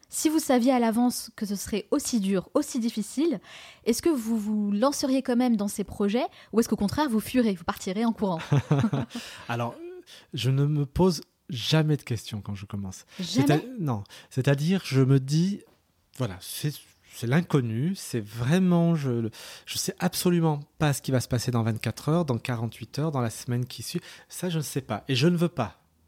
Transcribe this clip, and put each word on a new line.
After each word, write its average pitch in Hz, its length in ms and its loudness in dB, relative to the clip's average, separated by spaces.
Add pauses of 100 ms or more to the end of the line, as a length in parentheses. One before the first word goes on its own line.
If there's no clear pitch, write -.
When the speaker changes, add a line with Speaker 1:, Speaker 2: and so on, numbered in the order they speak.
Speaker 1:
Si - 180 -2
vous 311 120 2
saviez 254 340 4
à 247 60 4
l'avance 233 580 0
que 220 80 -4
ce 202 100 -4
serait - 360 -6
aussi 254 280 0
dur, 190 340 0
aussi 285 260 0
difficile, 226 600 -2 (460)
est-ce 233 160 2
que 339 80 4
vous 226 280 0
vous 208 340 0
lanceriez 262 500 2
quand 247 160 0
même 247 180 4
dans 202 140 -2
ces 196 160 -4
projets 214 400 0 (260)
ou 208 80 4
est-ce 233 80 2
qu'au 220 80 0
contraire, 214 340 0
vous 220 120 2
fuirez, 226 340 2
vous 170 80 -14
partirez 202 400 -4
en 233 80 2
courant ? 190 280 -2 (120)
Speaker 2:
<laughs> - 960 0
Alors, 117 260 -4 (580)
je 123 160 0
ne 135 160 2
me 147 200 0
pose 175 360 2 (280)
jamais 156 460 2
de - 80 -8
questions 110 380 -6
quand 104 140 -8
je 101 100 -12
commence. 98 400 -10 (140)
Speaker 1:
Jamais ? 214 280 2
Speaker 2:
C'est-à-, 151 140 4 (180)
non. 123 240 -2 (260)
C'est-à-dire, 143 540 2
je 135 180 4
me 135 180 6
dis, 160 420 0 (560)
voilà, 101 240 -4
c'est, - 320 -6 (400)
c'est - 140 -6
l'inconnu, 139 680 0
c'est - 280 -6
vraiment, 170 720 2
je, 120 340 0 (360)
je - 120 -8
sais - 220 -4
absolument 170 600 2 (180)
pas 147 160 2
ce - 80 -4
qui - 100 -4
va 131 80 4
se - 80 -2
passer 123 240 0
dans 117 120 2
vingt-quatre 110 460 -2
heures, 165 160 2
dans 127 120 0
quarante-huit 117 640 -6
heures, 156 120 0
dans 135 100 0
la 117 80 0
semaine 120 360 -2
qui - 180 -14
suit. - 180 -6 (280)
Ça, - 200 -6
je 165 80 -2
ne 156 60 -2
sais 131 180 -4
pas. 104 280 -6
Et 139 60 2
je 127 120 4
ne 175 100 4
veux 165 120 2
pas. - 320 -4 (260)